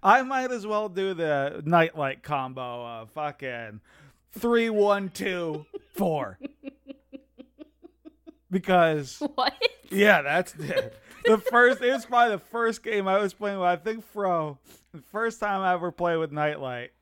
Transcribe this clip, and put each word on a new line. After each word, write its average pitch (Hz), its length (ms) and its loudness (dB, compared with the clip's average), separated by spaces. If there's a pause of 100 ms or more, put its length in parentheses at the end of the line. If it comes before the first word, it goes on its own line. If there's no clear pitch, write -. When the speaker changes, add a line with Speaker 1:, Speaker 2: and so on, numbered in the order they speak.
Speaker 1:
I 226 180 6
might 262 300 -4
as 214 160 -6
well 214 220 -4
do 190 260 -4
the 147 500 -2
Nightlight 156 560 2
combo 131 640 -8
of 113 260 -14
fucking 123 720 -10 (520)
three, 233 360 2
one, 202 400 2
two, 170 560 -6 (300)
four. 147 480 -2
Speaker 2:
<laughs> 285 60 -12 (2000)
Speaker 1:
Because 170 680 2 (160)
Speaker 2:
What? 226 200 0 (360)
Speaker 1:
yeah, 196 320 4
that's 151 320 -2
the, 156 380 -4 (340)
the 220 140 6
first, 247 420 4
it 247 100 2
was 262 140 -2
probably 240 300 4
the 175 80 -6
first 226 400 -4
game 208 240 -2
I 190 100 4
was 202 160 0
playing 202 240 -6
with, 180 100 2
I 175 80 4
think, 220 300 -8
Fro. 170 540 -2 (340)
The 151 80 -18 (100)
first 226 280 -4
time 202 220 -2
I 185 120 2
ever 175 180 -2
played 175 260 0
with 160 140 -2
Nightlight. 143 600 -4 (100)